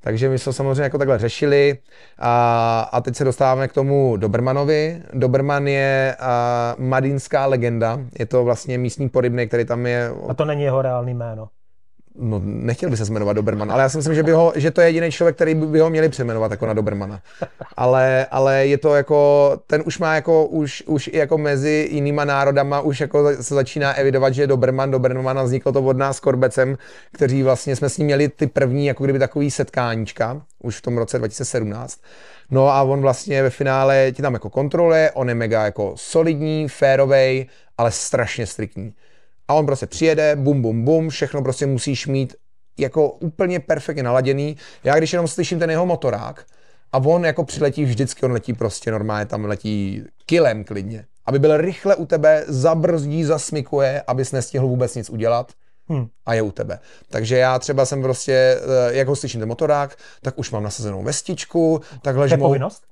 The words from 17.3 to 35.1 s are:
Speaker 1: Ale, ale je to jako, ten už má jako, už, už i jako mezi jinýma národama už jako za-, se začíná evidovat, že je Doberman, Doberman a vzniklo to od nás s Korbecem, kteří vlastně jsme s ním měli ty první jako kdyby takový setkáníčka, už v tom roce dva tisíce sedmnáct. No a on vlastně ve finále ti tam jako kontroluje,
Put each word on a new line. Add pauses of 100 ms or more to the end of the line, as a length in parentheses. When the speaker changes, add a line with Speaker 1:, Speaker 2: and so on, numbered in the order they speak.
Speaker 1:
Ale,
ale
je
to
jako, (160)
ten
už
má
jako,
už,
už
i
jako
mezi
jinýma
národama
už
jako
za-,
se
začíná
evidovat,
že
je
Doberman,
Doberman
a
vzniklo
to
od
nás
s
Korbecem, (340)
kteří
vlastně
jsme
s
ním
měli
ty
první
jako
kdyby
takový
setkáníčka, (220)
už
v
tom
roce
dva
tisíce
sedmnáct. (520)
No
a
on
vlastně
ve
finále
ti
tam
jako
kontroluje,